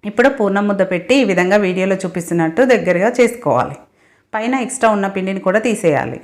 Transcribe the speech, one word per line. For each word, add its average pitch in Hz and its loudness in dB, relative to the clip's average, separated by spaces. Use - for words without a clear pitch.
ఇప్పుడు 240 2
పూర్ణం 202 0
ముద్ద 196 0
పెట్టి 175 -2
ఈ - 4
విధంగా 180 2
వీడియోలో 185 0
చూపిస్తున్నట్టు 170 -2
దగ్గరగా 185 2
చేసుకోవాలి. 147 0
పైన 226 -2
ఎక్స్ట్రా 233 0
ఉన్న 196 -2
పిండిని 190 -4
కూడా 190 2
తీసేయాలి. 170 0